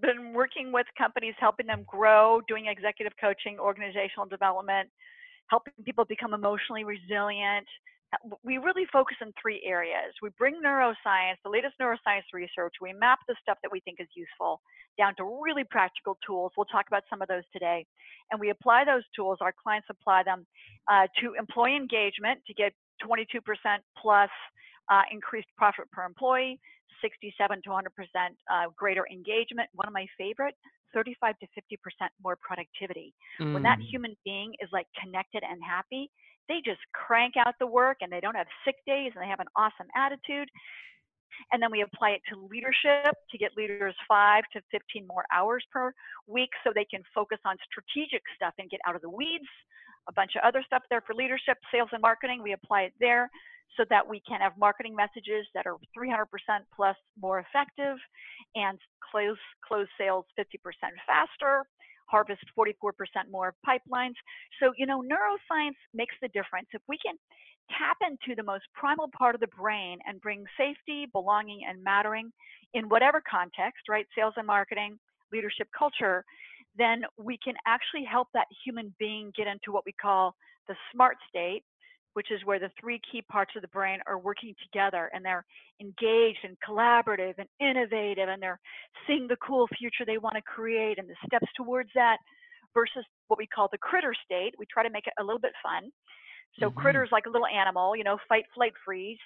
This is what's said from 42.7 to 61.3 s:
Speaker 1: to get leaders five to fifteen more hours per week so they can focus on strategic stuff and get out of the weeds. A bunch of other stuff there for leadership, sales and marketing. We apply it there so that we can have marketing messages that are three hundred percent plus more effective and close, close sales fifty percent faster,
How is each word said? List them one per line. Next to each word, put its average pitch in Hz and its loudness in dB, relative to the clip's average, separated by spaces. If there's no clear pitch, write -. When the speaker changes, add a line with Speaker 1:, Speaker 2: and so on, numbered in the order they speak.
Speaker 1:
to 240 -12
get 202 -4
leaders 202 -4
five 208 8
to 208 -10
fifteen 202 -8
more 180 -6
hours 220 0
per 254 -4
week 247 -2
so 233 2
they 208 0
can 190 -12
focus 208 -2
on 190 -2
strategic 277 -6
stuff 175 -4
and 190 -12
get 190 -10
out 175 -2
of 170 -10
the 165 -14
weeds. 294 -8
A - -12
bunch 190 0
of - -4
other 240 4
stuff 254 0
there 233 0
for - -8
leadership, 254 0
sales 240 2
and 226 -6
marketing. 233 2
We 208 -4
apply 196 0
it 185 -6
there 240 4
so 226 2
that 208 6
we 214 -8
can 190 -6
have 190 0
marketing 208 2
messages 208 -4
that 180 -6
are 175 -6
three 247 -8
hundred 214 -2
percent 208 -6
plus 196 0
more 190 -2
effective 277 -2
and 196 -2
close, 208 -2
close 208 -2
sales 190 0
fifty 196 -6
percent - -10
faster, 277 2